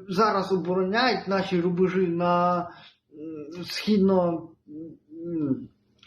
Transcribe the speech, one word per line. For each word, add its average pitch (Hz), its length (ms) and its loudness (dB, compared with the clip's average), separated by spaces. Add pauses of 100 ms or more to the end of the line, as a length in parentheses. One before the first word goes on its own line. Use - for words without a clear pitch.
зараз 196 440 2
обороняють 185 760 0
наші 185 320 0
рубежі 180 460 2
на, 175 520 2
м, 160 1040 -12
східно-, 185 840 2 (760)
м, 147 420 -2 (380)